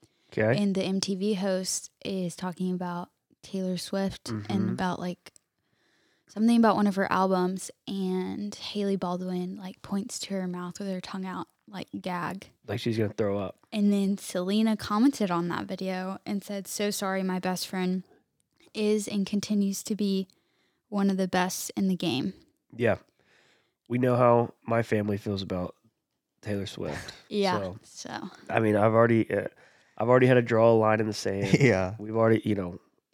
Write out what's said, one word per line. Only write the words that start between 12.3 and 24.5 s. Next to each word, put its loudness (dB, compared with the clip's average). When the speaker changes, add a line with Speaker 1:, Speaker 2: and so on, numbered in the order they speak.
Speaker 1:
Like -6
she's -2
gonna 0
throw -2
up. -6
Speaker 2:
And 2
then 0
Selena 0
commented 2
on 0
that -4
video -6
and -4
said, -10
"So -2
sorry, -2
my 0
best -4
friend -2
is 0
and 0
continues 0
to -4
be 0
one 2
of 2
the 0
best -2
in 2
the 0
game." -2
Speaker 1:
Yeah. 2
We 0
know 4
how 6